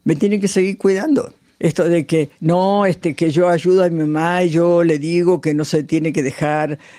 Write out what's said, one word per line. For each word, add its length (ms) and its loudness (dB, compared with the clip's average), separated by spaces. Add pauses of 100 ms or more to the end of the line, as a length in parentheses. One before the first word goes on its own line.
me 100 0
tiene 240 0
que 80 -2
seguir 300 -2
cuidando. 560 0 (260)
Esto 280 0
de 200 0
que, 320 0
no, 480 0
este, 260 -2
que 160 -2
yo 180 2
ayudo 360 2
a 60 2
mi 100 -2
mamá 440 0
y 60 0
yo 340 2
le 140 2
digo 440 0
que 120 -2
no 100 -2
se 200 -2
tiene 280 -2
que 120 -2
dejar 560 -4 (180)